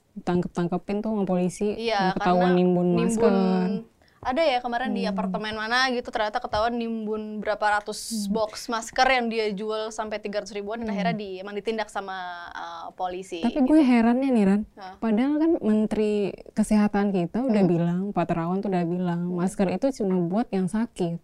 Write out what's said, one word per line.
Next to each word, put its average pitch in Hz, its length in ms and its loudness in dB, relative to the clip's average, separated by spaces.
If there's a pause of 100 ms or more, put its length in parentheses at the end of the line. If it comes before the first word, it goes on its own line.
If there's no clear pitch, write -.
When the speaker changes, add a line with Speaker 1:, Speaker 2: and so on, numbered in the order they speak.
(160)
Speaker 1:
tangkep-tangkepin 180 840 -2
tuh 220 100 -4
sama 208 140 0
polisi, 180 520 0
Speaker 2:
Iya, 208 360 0
Speaker 1:
yang - 20 0
ketahuan 180 320 4
Speaker 2:
karena 180 120 4
Speaker 1:
nimbun 180 300 4
Speaker 2:
nimbun. 175 140 4
Speaker 1:
masker. 220 320 4 (840)
Speaker 2:
Ada 262 240 0
ya 254 160 2
kemarin 233 320 -4
di 196 160 -2
Speaker 1:
Hmm. 196 80 -2
Speaker 2:
apartemen 214 400 -4
mana 240 320 0
gitu 240 240 -4
ternyata 214 320 -2
ketahuan 233 320 0
nimbun 214 640 -6
berapa 208 400 0
ratus 214 480 -6
Speaker 1:
Hmm. 202 80 0
Speaker 2:
box 214 320 -4
masker 233 400 2
yang 240 240 2
dia 220 160 0
jual 214 400 -4
sampai 214 320 -8
tiga 208 240 -6
ratus 196 80 -16
ribuan 202 240 -6
dan 220 160 -6
Speaker 1:
Hmm. - 0 -
Speaker 2:
akhirnya 196 240 0
di, 190 240 -8
emang 202 160 -8
ditindak 226 320 -4
sama, 196 320 -8 (320)
eh, 170 400 -10
polisi 185 480 -6
Speaker 1:
Tapi 233 160 0
Speaker 2:
gitu. 269 80 4
Speaker 1:
gue 302 160 6
herannya 247 480 4
nih, 226 160 4
Ran. 202 180 4 (140)
Speaker 2:
Hah? 190 240 -14
Speaker 1:
Padahal 254 400 2
kan 330 100 4 (140)
Menteri 214 480 2 (400)
Kesehatan 208 640 2
kita 180 240 -2
udah 214 240 4
Speaker 2:
Hmm. 175 80 6
Speaker 1:
bilang, 170 280 2 (120)
Pak 170 160 0
Terawan 170 320 -2
tuh 202 80 -4
udah 175 160 0
bilang, 175 400 -2
Speaker 2:
Hmm. 175 160 -2
Speaker 1:
masker 185 320 0
itu 196 240 0
cuma 185 240 2
buat 185 320 -2
yang 190 160 0
sakit. 185 560 -2